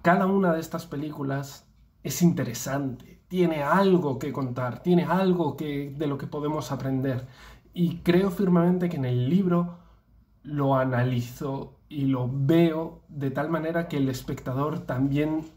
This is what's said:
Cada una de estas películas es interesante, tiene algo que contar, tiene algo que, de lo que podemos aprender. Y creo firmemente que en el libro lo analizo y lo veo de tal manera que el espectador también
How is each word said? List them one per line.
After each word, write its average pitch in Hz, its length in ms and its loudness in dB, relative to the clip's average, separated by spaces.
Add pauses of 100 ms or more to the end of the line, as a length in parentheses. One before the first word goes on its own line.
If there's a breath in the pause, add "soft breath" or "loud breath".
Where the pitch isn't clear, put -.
Cada 185 260 4
una 190 260 4
de 160 80 -2
estas 160 240 -8
películas 143 800 -8 (360)
es - 180 -2
interesante, 135 1040 0
tiene 165 360 0
algo 156 560 4
que 143 140 -6
contar, 123 500 -4
tiene 175 220 4
algo 170 500 2
que, 143 400 -6
de 151 120 -2
lo 139 100 -2
que 139 100 -8
podemos 147 460 -4
aprender. 131 540 -2 (460 loud breath)
Y 165 260 0
creo 185 300 4
firmemente 180 600 2
que 165 80 -4
en 135 80 -2
el 123 240 0
libro 175 480 2 (680 loud breath)
lo 143 320 0
analizo 127 1120 -2
y 139 200 -4
lo 127 220 0
veo 160 800 2
de 139 240 -6
tal 143 180 -4
manera 165 380 -2
que 151 100 -4
el 135 120 2
espectador 139 720 -4
también 143 640 0 (120)